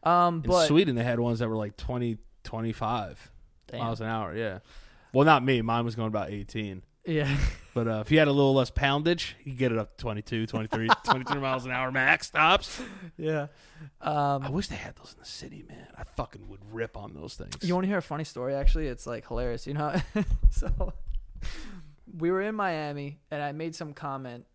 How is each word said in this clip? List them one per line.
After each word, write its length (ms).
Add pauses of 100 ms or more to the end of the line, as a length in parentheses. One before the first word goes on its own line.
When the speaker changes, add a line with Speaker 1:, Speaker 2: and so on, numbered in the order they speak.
Speaker 1:
Um, 320
Speaker 2:
In 140
Speaker 1:
but 180
Speaker 2:
Sweden, 280
they 80
had 160
ones 200
that 100
were, 60
like, 220
twenty, 400 (260)
twenty-five 880 (360)
Speaker 1:
Damn. 120
Speaker 2:
miles 220
an 60
hour. 280
Yeah. 240 (540)
Well, 120
not 180
me. 200
Mine 220
was 100
going 140
about 220
eighteen. 500 (240)
Speaker 1:
Yeah. 360
<laughs> 60 (260)
Speaker 2:
But, 140
uh, 180
if 60
you 80
had 80
a 60
little 200
less 160
poundage, 640 (120)
you 80
could 40
get 140
it 60
up 180
to 60
twenty-two, 440
twenty-three, 520
<laughs> 80
twenty-three 340
miles 260
an 60
hour 180
max 400
tops. 520 (340)
Speaker 1:
Yeah. 320 (540)
Um, 420
Speaker 2:
I 60
wish 180
they 80
had 220
those 160
in 80
the 40
city, 400
man. 220 (100)
I 60
fucking 460
would 100 (140)
rip 240
on 160
those 220
things. 260
Speaker 1:
You 120
wanna 140
hear 120
a 20
funny 240
story, 300
actually? 320
It's, 200
like, 180
hilarious, 420
you 60
know? 220 (180)
<laughs> 380
So, 400 (1200)
we 160
were 120
in 140
Miami, 640 (120)
and 100
I 120
made 200
some 200
comment 600